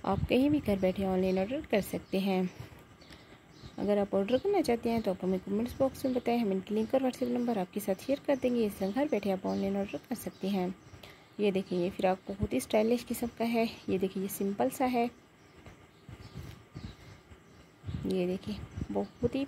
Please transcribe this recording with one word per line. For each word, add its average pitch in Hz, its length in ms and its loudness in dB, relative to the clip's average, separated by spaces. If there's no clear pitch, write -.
आप 196 240 2
कहीं 262 220 4
भी 294 100 4
घर 202 180 0
बैठे 190 280 2
online 185 320 2
order 247 320 -2
कर 208 120 4
सकते - 380 -4
हैं। 185 280 2
अगर 202 200 2
आप 202 160 0
order 196 240 2
करना 403 220 2
चाहते 233 300 0
हैं 233 120 0
तो 214 80 0
आप 185 140 -4
हमें 185 160 2
comments 214 380 -2
box 269 260 0
में 262 100 0
बताएं, 240 240 0
हम 214 140 2
इनकी 190 220 -2
link 220 200 0
और 269 80 4
WhatsApp 254 280 -2
number 240 280 0
आपके 185 220 -4
साथ 190 260 -2
share 269 200 0
कर 285 100 4
देंगे। 247 300 2
इससे 202 220 -2
घर 262 200 0
बैठे 208 220 2
आप 190 160 0
online 196 300 0
order 202 320 -2
कर 254 80 -4
सकते - 320 -6
हैं। 190 260 0
ये 208 120 6
देखिए, 190 260 0
ये 175 120 2
फ्रॉक 190 280 2
बहुत 196 240 -2
ही 262 80 2
stylish 226 440 2
किस्म 240 220 -4
का 226 60 0
है। 233 200 2
ये 190 100 2
देखिए, 190 240 -2
ये 196 60 -4
simple 202 420 0
सा 262 160 -2
है। 247 180 2
ये 185 200 2
देखिए, 196 300 -4
बहुत 202 440 -2
ही 269 140 -2